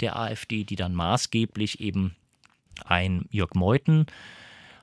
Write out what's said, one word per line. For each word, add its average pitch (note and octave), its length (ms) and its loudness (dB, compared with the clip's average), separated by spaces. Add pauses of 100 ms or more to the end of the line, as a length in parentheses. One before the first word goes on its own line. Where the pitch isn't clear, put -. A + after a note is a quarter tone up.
der A2+ 160 -2
A A2 140 -4
F - 160 -8
D, A2 180 -2
die G2 120 -6
dann F2+ 180 -2
maßgeblich G#2+ 840 0
eben F#2+ 360 -2 (680)
ein F2+ 440 0
Jörg G2 220 0
Meuthen C#3 540 4 (760)